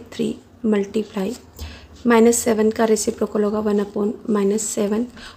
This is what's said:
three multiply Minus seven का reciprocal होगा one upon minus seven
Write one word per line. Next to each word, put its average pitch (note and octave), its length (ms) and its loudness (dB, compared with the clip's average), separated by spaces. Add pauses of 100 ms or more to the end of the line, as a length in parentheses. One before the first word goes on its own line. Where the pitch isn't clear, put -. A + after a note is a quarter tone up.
(140)
three A3+ 220 -4 (300)
multiply G#3 680 -2 (720)
Minus A#3 320 6
seven A3 320 2
का A3+ 140 0
reciprocal G#3+ 580 0
होगा G#3 160 0
one G#3 240 0
upon G#3 280 -2 (180)
minus G#3 340 2
seven G#3+ 420 -2 (320)